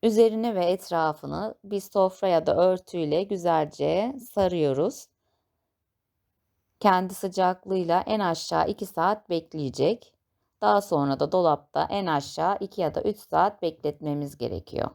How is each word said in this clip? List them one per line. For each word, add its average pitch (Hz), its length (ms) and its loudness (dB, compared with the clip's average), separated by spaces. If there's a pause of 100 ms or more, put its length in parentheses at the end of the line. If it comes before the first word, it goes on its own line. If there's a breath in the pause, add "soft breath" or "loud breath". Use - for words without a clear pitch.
Üzerine 220 480 4
ve 185 100 0
etrafını 165 880 -2 (100)
bir 202 160 -4
sofra 190 480 0
ya 180 180 2
da - 100 2
örtüyle 175 680 2
güzelce 175 920 -2 (160)
sarıyoruz. 175 720 0 (1700)
Kendi 185 340 2
sıcaklığıyla 185 920 0
en 214 140 -2
aşağı 165 480 0
iki 202 180 -6
saat 190 440 -2
bekleyecek. 160 840 -4 (460)
Daha 208 220 4
sonra 143 380 0
da 143 120 0
dolapta 165 580 2
en 196 160 -4
aşağı 165 540 -2
iki 196 200 -8
ya - 140 -2
da - 80 -4
üç 208 160 -4
saat 180 440 0
bekletmemiz 147 760 -6
gerekiyor. 101 560 -6